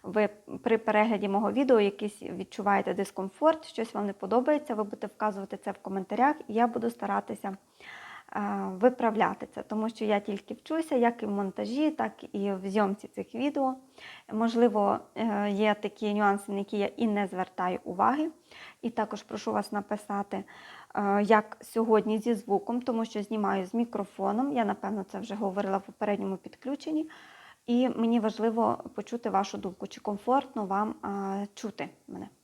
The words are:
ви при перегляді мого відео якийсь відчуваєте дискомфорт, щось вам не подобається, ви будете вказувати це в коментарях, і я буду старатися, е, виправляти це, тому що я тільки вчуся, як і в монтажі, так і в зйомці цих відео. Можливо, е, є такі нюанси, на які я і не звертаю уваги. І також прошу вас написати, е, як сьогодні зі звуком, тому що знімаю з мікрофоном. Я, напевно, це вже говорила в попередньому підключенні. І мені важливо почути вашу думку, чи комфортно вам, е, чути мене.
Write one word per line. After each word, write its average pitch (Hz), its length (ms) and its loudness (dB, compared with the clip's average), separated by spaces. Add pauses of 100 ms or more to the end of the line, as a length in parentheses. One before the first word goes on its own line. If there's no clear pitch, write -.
ви 208 260 2 (340)
при 226 160 4
перегляді 214 500 2
мого 202 240 2
відео 254 280 6
якийсь 202 420 0
відчуваєте 190 720 0
дискомфорт, 202 720 0
щось - 300 -6
вам 208 120 -2
не 196 60 -2
подобається, 254 600 0
ви 214 100 -2
будете 208 220 -8
вказувати 202 500 -6
це - 140 -8
в - 80 -10
коментарях, 220 580 0 (120)
і 214 60 -8
я 233 120 4
буду 233 240 -2
старатися, 202 680 -4 (800)
е, 202 320 -2 (120)
виправляти 220 760 2
це, - 80 -8
тому 214 260 -2
що 226 160 -6
я 208 160 2
тільки 202 340 -8
вчуся, 320 420 -2
як 233 260 4
і 214 40 -4
в 208 40 -4
монтажі, 208 600 0
так 226 220 -4 (200)
і 202 200 -2
в 190 160 -6
зйомці 202 400 0
цих - 260 -10
відео. 262 400 0 (580)
Можливо, 220 680 4 (160)
е, 208 360 0
є 208 240 4
такі 208 400 -4
нюанси, 202 380 2
на 202 60 -2
які 202 200 -4
я 202 80 2
і - 200 0
не 208 200 2
звертаю 185 580 -2
уваги. 240 460 2 (520)
І 233 80 -2
також 208 320 -4
прошу 214 300 -6
вас 208 200 -2
написати, 202 720 -4 (500)
е, 202 280 4
як 214 380 4
сьогодні 214 580 4
зі 233 160 0
звуком, 202 480 0
тому 226 220 0
що 208 180 -6
знімаю 196 440 0
з 190 80 -10
мікрофоном. 226 800 0
Я, 240 120 2
напевно, 202 380 -2
це 202 160 -10
вже 208 160 -8
говорила 196 440 0
в 196 40 -2
попередньому 196 540 -2
підключенні. 302 720 -6 (580)
І 240 220 4
мені 226 320 2
важливо 220 640 0 (100)
почути 233 360 -6
вашу 202 280 0
думку, 196 280 -8
чи - 140 -16
комфортно 233 680 -2
вам, 202 280 0 (100)
е, 202 500 -4
чути - 340 -10 (200)
мене. 190 200 -12 (160)